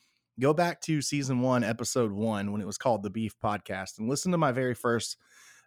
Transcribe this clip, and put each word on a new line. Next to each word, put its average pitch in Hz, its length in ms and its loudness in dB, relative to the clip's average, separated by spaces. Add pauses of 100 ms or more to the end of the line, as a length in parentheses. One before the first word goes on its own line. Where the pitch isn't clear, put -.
(380)
go 135 140 4
back 170 300 0
to 156 180 0
season 135 400 0
one, 127 240 4
episode 113 480 0
one, 101 400 -2
when 107 80 -4
it 95 60 -6
was 101 100 -6
called 110 260 2
The 104 60 -6
Beef 107 300 -6
Podcast, 101 600 -4
and 110 80 -4
listen 143 260 0
to 175 60 2
my 151 140 4
very 127 220 0
first, 117 420 0 (500)